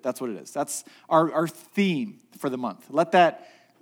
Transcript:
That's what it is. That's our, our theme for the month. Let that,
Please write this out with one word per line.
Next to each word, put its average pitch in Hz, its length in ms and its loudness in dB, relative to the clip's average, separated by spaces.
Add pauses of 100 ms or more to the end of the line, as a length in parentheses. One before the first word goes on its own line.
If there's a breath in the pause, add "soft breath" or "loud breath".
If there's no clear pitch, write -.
That's 123 180 -6
what 127 100 -6
it 98 80 -8
is. - 120 -16
That's - 320 -6 (260 loud breath)
our, 160 240 4
our 160 140 0
theme 156 720 -2 (180)
for 143 140 -4
the 127 80 -6
month. 117 320 -8
Let 160 220 0
that, 175 360 4 (340 loud breath)